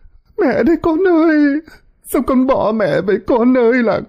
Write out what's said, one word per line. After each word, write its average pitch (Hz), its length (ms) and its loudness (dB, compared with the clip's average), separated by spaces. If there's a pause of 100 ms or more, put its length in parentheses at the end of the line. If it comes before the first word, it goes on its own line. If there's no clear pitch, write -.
(380)
Mẹ 247 240 0
đây 302 200 2
con 349 260 0
ơi! 311 520 2 (420)
Sao 302 200 -4
con 254 240 0
bỏ 254 260 0
mẹ 175 280 -2
vậy 190 260 -2
con 254 320 2
ơi 247 240 2
là 202 260 -2